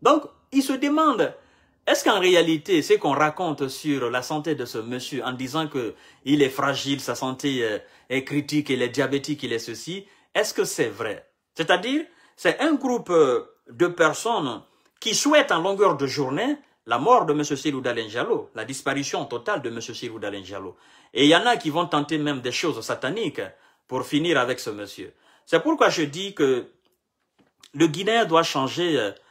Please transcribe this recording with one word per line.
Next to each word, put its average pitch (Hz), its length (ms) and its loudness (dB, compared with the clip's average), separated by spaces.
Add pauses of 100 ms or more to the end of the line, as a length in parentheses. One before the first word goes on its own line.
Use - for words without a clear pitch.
Donc, 294 220 4 (300)
ils 269 100 2
se 277 100 -2
demandent, 277 640 2 (520)
est-ce - 180 2
qu'en 208 160 2
réalité, 165 600 4
ce 208 140 2
qu'on 165 180 2
raconte 151 560 0
sur 131 400 -4
la 123 140 -2
santé 151 320 -4
de 127 100 -6
ce 120 140 -8
monsieur 123 460 -8
en 127 80 -4
disant 131 340 -4
que 123 280 -6 (300)
il 143 160 4
est 135 80 6
fragile, 135 520 -2
sa 120 140 -4
santé, 131 500 -4
euh, 107 140 -2 (300)
est 131 160 -2
critique, 147 460 -2
il 123 100 0
est 123 80 2
diabétique, 139 540 -2
il 117 100 -6
est 113 60 -2
ceci, 160 480 -10 (280)
est-ce 214 200 0
que 202 100 0
c'est 135 240 -2
vrai ? 107 400 -8 (260)
C'est-à-dire, 202 500 0 (320)
c'est - 240 0
un 311 140 4
groupe, 247 360 -2
euh, 135 380 4 (220)
de 123 160 2
personnes 165 760 0 (360)
qui 220 160 -4
souhaitent 294 380 4
en 165 80 2
longueur 190 360 2
de 135 100 -2
journée 147 500 -2 (280)
la 117 140 0
mort 202 280 6
de 151 60 0
monsieur 147 220 0
Cellou 135 260 -4
Dalein 117 260 -4
Diallo, 123 500 -4
la 110 80 -8
disparition 139 600 -4
totale 135 380 -4
de 120 80 -6
monsieur 117 240 -10
Cellou 113 240 -10
Dalein 101 220 -8
Diallo. 95 360 -14 (380)
Et 135 100 4
il 147 60 8
y 165 60 8
en 220 100 2
a 240 100 4
qui 156 140 -4
vont 170 160 0
tenter 156 320 -2
même 147 220 -2
des 123 100 -6
choses 120 300 -2
sataniques 143 600 -6 (460)
pour 127 180 -6
finir 156 340 2
avec 123 200 0
ce - 120 -8
monsieur. 104 440 -12 (320)
C'est 165 140 2
pourquoi 294 300 4
je 170 120 0
dis 180 320 -6
que 131 380 2 (1000)
le 156 140 4
Guinéen 196 380 2
doit 165 180 4
changer, 156 560 0
euh, 101 140 -2 (180)